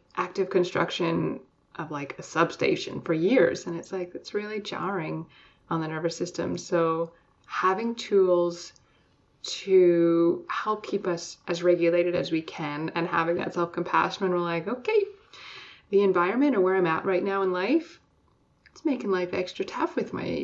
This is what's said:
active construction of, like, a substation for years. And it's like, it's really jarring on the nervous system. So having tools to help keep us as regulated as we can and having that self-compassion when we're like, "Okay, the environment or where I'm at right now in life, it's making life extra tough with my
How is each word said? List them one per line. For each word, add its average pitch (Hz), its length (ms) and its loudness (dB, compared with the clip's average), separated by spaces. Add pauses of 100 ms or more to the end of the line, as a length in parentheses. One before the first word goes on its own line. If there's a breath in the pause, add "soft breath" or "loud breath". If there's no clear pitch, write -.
(160)
active 185 340 -2
construction 170 880 0 (360)
of, 156 140 -10
like, 143 280 -10
a - 40 -14
substation - 800 0
for - 140 -2
years. 170 520 2
And 170 100 -6
it's 165 160 -12
like, 180 220 -8
it's - 200 -14
really 208 260 -6
jarring 165 640 -6 (440 soft breath)
on 165 100 0
the 160 80 -4
nervous 160 280 -4
system. 175 420 -4
So 165 540 -2 (340 soft breath)
having 214 480 -2
tools 175 800 2 (680 soft breath)
to 175 1080 4
help 214 360 -4
keep - 220 -4
us - 400 -4
as 170 160 -4
regulated 175 540 4
as 160 160 -2
we 160 100 0
can 156 540 -6
and 170 100 0
having 170 300 0
that - 180 -4
self-compassion 170 680 -2
when 185 80 2
we're 175 120 0
like, 170 220 -2
"Okay, 392 380 0 (840 loud breath)
the 196 120 4
environment 202 540 4
or 196 40 4
where 185 140 4
I'm 180 140 4
at 160 160 -2
right 190 180 2
now 196 200 0
in 185 100 0
life, 214 480 0 (720)
it's - 120 -20
making 240 280 0
life 180 200 0
extra 185 320 -4
tough 294 300 -4
with - 180 -4
my - 120 -6 (200)